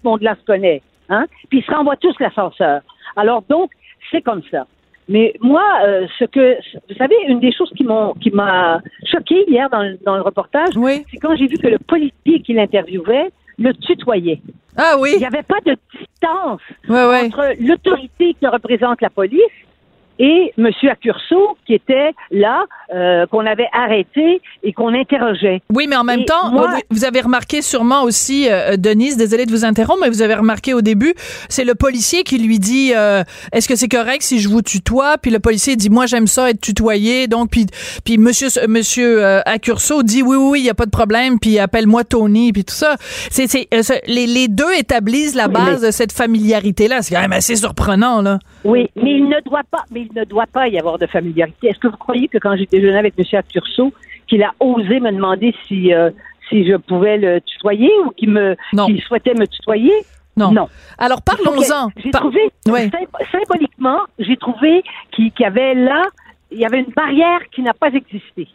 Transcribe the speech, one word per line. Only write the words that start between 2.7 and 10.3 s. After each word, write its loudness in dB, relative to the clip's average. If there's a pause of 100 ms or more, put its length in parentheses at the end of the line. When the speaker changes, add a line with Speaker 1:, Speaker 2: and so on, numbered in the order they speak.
Speaker 1:
Alors 0
donc, 0 (400)
c'est -4
comme -4
ça. -6 (420)
Mais 2
moi, 4 (220)
euh, 2 (120)
ce 2
que, 4 (320)
vous -14
savez, 2 (140)
une 2
des 2
choses -4
qui 0
m'ont, 0
qui 0
m'a 0 (300)
choquée 2
hier 2
dans -2
le, -6
dans 0
le -2
reportage, -2